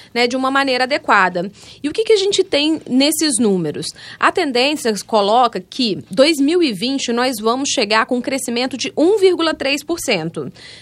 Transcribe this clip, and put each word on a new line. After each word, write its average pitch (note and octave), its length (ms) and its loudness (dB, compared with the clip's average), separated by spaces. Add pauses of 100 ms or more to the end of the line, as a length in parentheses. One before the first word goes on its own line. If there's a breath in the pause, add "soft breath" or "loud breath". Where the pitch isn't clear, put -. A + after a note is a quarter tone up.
(140 loud breath)
né, A#3+ 140 2
de B3 80 -2
uma C4 160 0
maneira C4 320 0
adequada. G3+ 640 0 (320 loud breath)
E C#4+ 60 -6
o D4+ 60 -4
que A4 100 -2
que A4 100 4
a G#4 40 6
gente F#4+ 260 0
tem D4+ 460 0
nesses C#4+ 500 2
números? F3 460 0 (340 loud breath)
A D4+ 120 2
tendência C#4 640 0 (140)
coloca A3 640 2
que G#3 300 -4 (100)
dois C#4 300 2
mil E4 240 2
e B3+ 100 0
vinte B3 400 -4
nós B3 260 0
vamos B3 300 -2
chegar A3 380 0
com B3 100 -2
um B3 40 -2
crescimento B3+ 540 -4
de B3+ 220 -8
um F#4 220 4
vírgula E4 340 2
três C#4+ 300 -4
por E4 160 -6
cento. E3 520 -4 (300 loud breath)